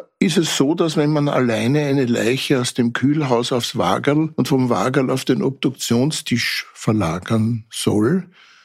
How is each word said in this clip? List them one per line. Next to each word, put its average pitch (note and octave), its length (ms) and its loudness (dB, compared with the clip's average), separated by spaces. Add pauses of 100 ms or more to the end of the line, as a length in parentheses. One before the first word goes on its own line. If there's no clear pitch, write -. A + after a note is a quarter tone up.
(200)
ist F#3+ 180 0
es D#3+ 180 0
so, C#3+ 200 0
dass E3+ 200 0
wenn D3+ 160 2
man D3 160 2
alleine B2 540 0
eine C#3 240 0
Leiche A#2+ 560 0
aus B2 140 -6
dem A#2+ 180 0
Kühlhaus C3+ 580 0
aufs B2 240 -2
Wagerl B2 600 0
und C3 120 0
vom C3 220 2
Wagerl B2 400 0
auf C3 160 -2
den C3 160 2
Obduktionstisch C3 1300 -2
verlagern A2 960 -2
soll, A2+ 600 0 (360)